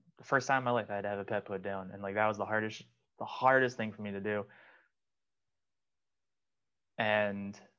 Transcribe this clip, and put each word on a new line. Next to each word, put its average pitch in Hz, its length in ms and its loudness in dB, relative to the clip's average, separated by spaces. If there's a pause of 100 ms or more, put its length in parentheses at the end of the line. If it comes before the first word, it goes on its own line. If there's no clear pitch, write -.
(180)
the - 80 -20
first 131 220 2
time 135 120 4
in 127 60 -2
my 120 60 2
life 117 200 2
I 104 60 -2
had 101 60 -4
to 101 60 -2
have 101 100 -2
a 98 60 -6
pet 104 200 -2
put 95 180 -6
down, 95 280 -6
and, 98 120 -10
like, 98 120 -6
that 107 120 4
was 107 100 0
the 101 80 -2
hardest, 107 380 -2 (360)
the 117 60 -6
hardest 131 520 4
thing 110 160 -2
for 107 100 -14
me 104 80 -4
to 101 100 -4
do. 104 260 -2 (2500)
And 101 640 0 (200)